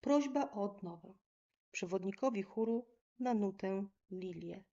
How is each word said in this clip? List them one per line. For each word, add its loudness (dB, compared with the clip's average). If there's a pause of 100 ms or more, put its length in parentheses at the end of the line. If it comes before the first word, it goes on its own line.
Prośba 4
o -2
odnowę. -6 (580)
Przewodnikowi 0
chóru 0 (320)
na 2
nutę 0 (240)
lilię. -8